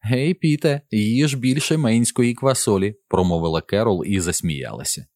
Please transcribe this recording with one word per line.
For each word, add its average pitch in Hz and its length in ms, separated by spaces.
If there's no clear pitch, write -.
«Гей, 131 280
Піте, 151 460
їж 117 440
більше 131 420
мейнської 120 580
квасолі», 104 600
промовила 85 520
Керол 101 460
і 98 140
засміялася. 65 960